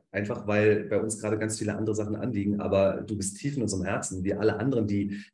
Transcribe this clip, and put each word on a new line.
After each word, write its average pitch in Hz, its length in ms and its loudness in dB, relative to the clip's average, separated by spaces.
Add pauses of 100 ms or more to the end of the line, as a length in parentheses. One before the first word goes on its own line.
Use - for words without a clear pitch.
(120)
einfach 104 340 -2
weil 104 380 6
bei 101 160 0
uns 107 180 -2
gerade 107 200 0
ganz 110 200 -2
viele 107 180 -2
andere 107 200 0
Sachen 104 180 -2
anliegen, 101 460 0
aber 98 420 2
du 104 140 -6
bist - 220 -4
tief 143 180 -4
in 123 60 0
unserem 95 220 -2
Herzen, 95 380 -4
wie 101 120 0
alle 107 260 2
anderen, 120 260 2
die 101 480 -2